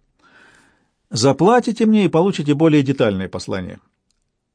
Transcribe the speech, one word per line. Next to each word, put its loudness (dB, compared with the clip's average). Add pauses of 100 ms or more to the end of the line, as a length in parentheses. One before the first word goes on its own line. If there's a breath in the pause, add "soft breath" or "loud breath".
(1120 soft breath)
Заплатите 0
мне 4
и 2
получите -2
более 2
детальное -2
послание. -10 (760)